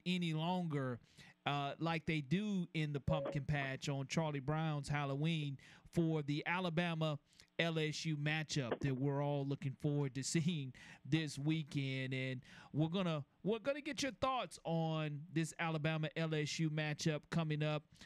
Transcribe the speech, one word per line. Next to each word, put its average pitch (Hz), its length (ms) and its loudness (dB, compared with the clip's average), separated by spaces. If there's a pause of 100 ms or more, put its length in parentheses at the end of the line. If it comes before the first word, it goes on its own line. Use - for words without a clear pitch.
any 175 280 2
longer, 156 640 0 (460)
uh, 139 340 0
like 165 260 -2
they 160 140 2
do 180 540 0
in 156 180 0
the 143 80 -2
pumpkin 143 460 0
patch 135 420 -2
on 139 200 -2
Charlie 151 340 0
Brown's 151 480 -2
Halloween 147 680 0 (360)
for 160 300 4
the 147 220 0
Alabama 165 720 0 (400)
L 165 220 2
S 151 260 -2
U 160 120 2
matchup 147 640 0
that 139 120 2
we're 139 300 0
all 143 240 0
looking 139 320 -2
forward 143 360 0
to 135 80 -4
seeing 151 500 0 (320)
this 147 340 2
weekend. 135 720 0
And 131 280 -2 (320)
we're 156 160 4
gonna, 165 340 0 (200)
we're 220 160 2
gonna 277 200 0
get 285 240 -4
your 269 160 0
thoughts 254 460 0
on 156 560 0 (100)
this 160 260 0
Alabama 160 600 0
L 160 180 0
S 151 240 0
U 160 100 4
matchup 151 520 0 (100)
coming 151 320 2
up. 151 200 0 (220)